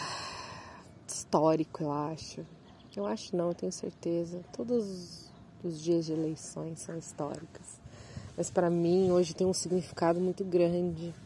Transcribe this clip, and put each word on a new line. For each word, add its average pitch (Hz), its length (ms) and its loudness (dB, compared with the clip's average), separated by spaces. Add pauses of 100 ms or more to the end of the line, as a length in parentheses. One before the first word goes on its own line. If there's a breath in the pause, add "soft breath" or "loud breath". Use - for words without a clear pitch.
(1080 loud breath)
histórico, 160 760 2
eu 147 80 -2
acho. 147 540 -6 (500)
Eu 202 120 -4
acho 214 280 -6
não, 175 140 2
eu 175 60 0
tenho 185 180 -4
certeza. 170 720 -4 (120)
Todos 202 760 -4 (340)
os 160 180 -6
dias 170 220 4
de 160 80 -2
eleições 156 680 -4
são 165 180 -8
históricos. - 840 -10 (560 loud breath)
Mas 175 140 -2
pra 180 180 4
mim, 175 420 6
hoje 175 240 4
tem 190 120 2
um 185 80 4
significado 170 680 2
muito 185 240 0
grande. 175 720 2 (100)